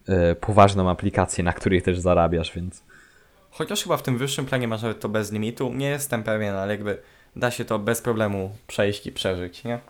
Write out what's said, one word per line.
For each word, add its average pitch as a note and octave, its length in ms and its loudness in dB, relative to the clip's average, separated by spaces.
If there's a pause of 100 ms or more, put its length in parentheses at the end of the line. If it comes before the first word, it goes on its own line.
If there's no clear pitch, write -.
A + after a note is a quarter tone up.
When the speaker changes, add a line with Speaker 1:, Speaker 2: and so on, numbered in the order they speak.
Speaker 1:
e, E2+ 280 4
poważną G2 540 6
aplikację, F2+ 540 0
na F2 100 2
której F#2 280 2
też F2+ 180 0
zarabiasz, E2+ 560 2
więc F2+ 280 -10 (680)
Speaker 2:
Chociaż F3 320 -6
chyba E3 140 0
w - 40 -10
tym B2+ 160 0
wyższym C#3 280 -2
planie B2+ 220 -2
masz A2+ 140 -2
nawet A2 180 -2
to A2+ 100 -4
bez G#2 220 -2
limitu. A#2 420 -2
Nie C#3 160 -2
jestem C#3 340 -4
pewien, G#2+ 320 -2
ale G2 180 -2
jakby G#2 240 -4 (380)
da A#2+ 160 0
się A#2+ 140 -6
to A2 140 0
bez A2+ 220 -2
problemu G#2 540 -2 (120)
przejść G2+ 400 0
i - 40 -8
przeżyć, F2+ 520 -4
nie? A#2 160 -6 (100)